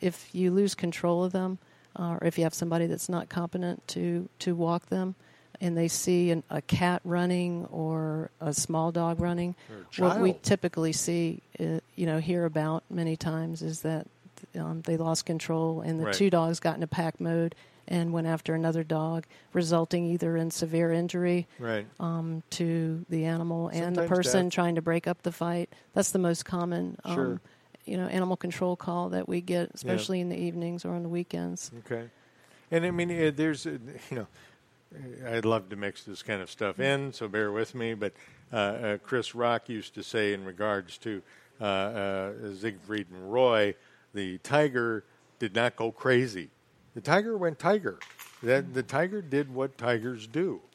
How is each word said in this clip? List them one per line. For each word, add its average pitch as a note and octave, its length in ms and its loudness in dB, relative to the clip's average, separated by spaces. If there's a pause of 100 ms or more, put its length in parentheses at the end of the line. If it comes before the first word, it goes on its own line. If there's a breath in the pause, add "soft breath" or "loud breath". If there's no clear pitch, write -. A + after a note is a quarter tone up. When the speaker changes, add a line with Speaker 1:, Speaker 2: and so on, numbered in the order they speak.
Speaker 1:
if - 320 -2
you F3+ 180 4
lose G3 240 4
control F3 480 2
of F#3 80 0
them, F#3 260 -2 (400 soft breath)
uh, E3+ 220 -2
or - 60 -4
if E3+ 120 2
you E3+ 60 4
have D#3+ 100 2
somebody E3+ 340 0
that's E3+ 220 -2
not F3 200 -2
competent F3 600 -4
to, F3 380 -2 (120)
to F3+ 160 0
walk E3+ 320 0
them, F#3 280 -2 (460 loud breath)
and E3+ 160 0
they E3 100 4
see F3 440 4
an, E3 180 0
a D3+ 120 -4
cat F3+ 440 2
running F3 640 0
or D#3+ 600 -2 (120)
a D3+ 120 -2
small E3 380 0
dog E3+ 300 0
running, F3 340 0 (140)
Speaker 2:
Or F#3 360 -2
a F3 40 8
Speaker 1:
what F#3+ 100 4
we F#3+ 120 6
Speaker 2:
child. - 120 -8
Speaker 1:
typically E3 480 2
see, E3+ 500 0 (200)
uh, E3 180 0 (160)
you F3+ 100 0
know, D#3+ 140 2
hear E3+ 240 2
about D#3 460 0
many E3 260 -2
times D#3+ 460 -4
is D#3+ 200 -6
that, D#3+ 240 -2 (540)
um, D#3+ 220 -4
they E3 160 0
lost E3 280 0
control E3 560 0
and D#3+ 180 -2
the D#3+ 60 0
Speaker 2:
Right. G2+ 80 0
Speaker 1:
two G3 160 4
dogs E3 300 4
got D#3+ 160 0
in E3+ 80 -4
a D#3+ 40 -2
pack E3 340 -2
mode E3 340 0 (320 loud breath)
and E3+ 240 0
went E3 160 0
after E3 280 -2
another E3 280 0
dog, D#3+ 420 -2 (280 loud breath)
resulting E3+ 540 2
either E3+ 280 0
in E3 160 2
severe E3 400 2
injury, F3 560 2 (120)
Speaker 2:
Right. A2 260 0 (140)
Speaker 1:
um, E3 520 -4
to E3 580 -2
the D#3+ 160 0
animal E3 440 0
and E3+ 260 -2
the F3 60 2
Speaker 2:
Sometimes E3+ 80 2
Speaker 1:
person F3+ 380 6
Speaker 2:
death. F3 60 -2
Speaker 1:
trying E3+ 220 2
to E3 60 2
break E3 260 0
up F3 160 -2
the F3 80 -2
fight. E3+ 380 -2 (240 loud breath)
That's - 180 2
the F#3+ 80 2
most E3+ 260 2
common, F3 600 -2
um, F3+ 100 -2
Speaker 2:
Sure. C3 260 -2 (440 loud breath)
Speaker 1:
you - 100 -4
know, F3+ 120 -2
animal F#3 280 0
control F3+ 400 -2
call F3 340 -4
that F#3 200 -2
we F3+ 100 -2
get, F3 300 -2
Speaker 2:
Yeah. - 60 -20
Speaker 1:
especially F#3 440 -2
in F3+ 100 -2
the F3 80 -4
evenings F3 460 -4
or F3+ 120 -6
on F3 80 -4
the E3+ 60 -6
weekends. F3 600 -6 (140)
Speaker 2:
Okay. A#2 240 -6 (600 soft breath)
And, E3 140 2
I F3+ 60 0
mean, F3 200 0
uh, D#3+ 220 4
there's, D3+ 340 0
uh, D3 100 -6 (320)
you C3 80 -6
know, G#2+ 100 -6 (1000 loud breath)
I'd A2+ 180 0
love A2 240 4
to G#2+ 60 -10
mix G2+ 300 -6
this F#2+ 180 -14
kind G#2 180 -2
of F2+ 80 -10
stuff G2+ 300 -2
in, C#3 340 0
so A2 140 -8
bear G#2 240 0
with A2 240 -2
me, A#2 180 -2
but, G2+ 200 -4 (380 loud breath)
uh, A#2+ 40 -8
uh, G#2 440 0
Chris - 360 -4
Rock A#2+ 340 0
used A2 260 -10
to G#2+ 80 -10
say G#2 300 0
in G2 120 -6
regards G2 540 -2
to, G#2 220 -6 (400 loud breath)
uh, - 20 -2
uh, G2+ 920 -2
Siegfried G2 560 -6
and F#2 200 -12
Roy, A2+ 440 4 (400 soft breath)
the F#2+ 240 -6
tiger B2 640 2 (340 soft breath)
did G#2 160 -4
not A#2 220 2
go A#2 160 -2
crazy. A#2+ 580 2 (460)
The A2+ 60 -10
tiger G#3 360 2
went E3+ 220 0
tiger. E3 400 2 (420)
That, B2+ 320 2
the B2+ 100 -2
tiger F3 380 0
did C#3 320 0
what C3+ 240 -4
tigers A#2 500 -2
do. D#3 340 -2 (140)